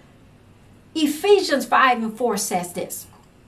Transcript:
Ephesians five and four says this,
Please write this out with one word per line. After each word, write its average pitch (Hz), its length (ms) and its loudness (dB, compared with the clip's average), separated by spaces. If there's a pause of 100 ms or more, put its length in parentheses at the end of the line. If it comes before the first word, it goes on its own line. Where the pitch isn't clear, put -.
(960)
Ephesians 311 720 2
five 247 380 2
and 214 140 -4
four 240 200 -2
says 180 380 -4
this, - 320 -12 (420)